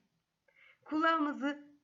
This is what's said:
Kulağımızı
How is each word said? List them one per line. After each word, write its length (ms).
Kulağımızı 840